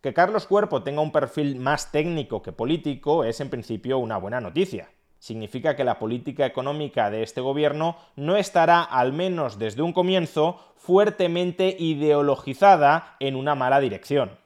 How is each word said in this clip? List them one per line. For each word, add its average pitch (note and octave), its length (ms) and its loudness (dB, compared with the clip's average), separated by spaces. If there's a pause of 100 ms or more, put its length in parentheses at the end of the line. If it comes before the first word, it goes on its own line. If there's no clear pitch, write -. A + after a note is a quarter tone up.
Que C#3 100 -4
Carlos F#3 340 2
Cuerpo G3 360 0
tenga D3+ 180 -4
un D#3 120 -2
perfil C#3+ 440 -2
más C3+ 340 -2
técnico D3+ 520 -2
que F2+ 100 -12
político C#3+ 720 -2
es, A#2 160 -4
en C#3 80 -8
principio, A#2+ 480 -6
una A2 220 -4
buena G#2 200 -6
noticia. A2 520 -4 (280)
Significa A#2 580 -6
que C3+ 80 -2
la A#2+ 140 0
política B2 460 -4
económica C3 640 -4
de A2 140 -4
este A#2 180 -8
gobierno D3+ 560 -2 (180)
no D#3 220 -2
estará, E3+ 460 4
al C3 320 0
menos D#3+ 440 -4
desde A2 220 -6
un E3 140 -2
comienzo, F3+ 680 0 (160)
fuertemente F#3 1000 2
ideologizada D3 1400 4
en C3+ 160 -4
una C3+ 200 -2
mala C3+ 260 4
dirección. B2 520 -2 (140)